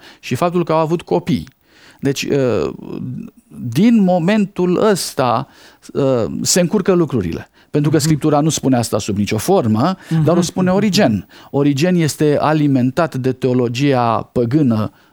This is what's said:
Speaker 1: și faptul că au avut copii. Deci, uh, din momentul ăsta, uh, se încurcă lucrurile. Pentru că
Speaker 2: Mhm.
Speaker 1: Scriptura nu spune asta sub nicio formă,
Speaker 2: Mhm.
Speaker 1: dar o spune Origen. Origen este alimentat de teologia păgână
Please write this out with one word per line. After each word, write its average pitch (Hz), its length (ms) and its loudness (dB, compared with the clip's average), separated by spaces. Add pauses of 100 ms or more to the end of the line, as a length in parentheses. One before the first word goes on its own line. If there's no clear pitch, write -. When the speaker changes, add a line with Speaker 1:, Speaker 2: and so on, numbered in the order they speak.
(200)
Speaker 1:
și - 160 -8
faptul 175 280 0
că 165 100 -4
au 156 60 0
avut 160 220 -2
copii. 131 460 -2 (520)
Deci, 135 240 -4
uh, 110 500 -2 (960)
din 214 340 4
momentul 180 840 0
ăsta, 131 580 -2 (460)
uh, 135 300 0 (180)
se - 180 0
încurcă 185 340 0
lucrurile. 127 560 -2 (200)
Pentru 147 200 0
că 135 60 2
Speaker 2:
Mhm. 143 100 2
Speaker 1:
Scriptura 151 340 2
nu 156 100 2
spune 135 280 0
asta 107 220 0
sub 101 180 -4
nicio 104 200 -2
formă, 147 580 0 (140)
Speaker 2:
Mhm. 160 140 0
Speaker 1:
dar 160 140 2
o 180 40 2
spune 185 300 -2
Origen. 165 560 0 (240)
Origen 143 440 0
este 151 440 2
alimentat 143 760 0
de 131 160 -2
teologia 123 1000 0
păgână 120 600 0 (220)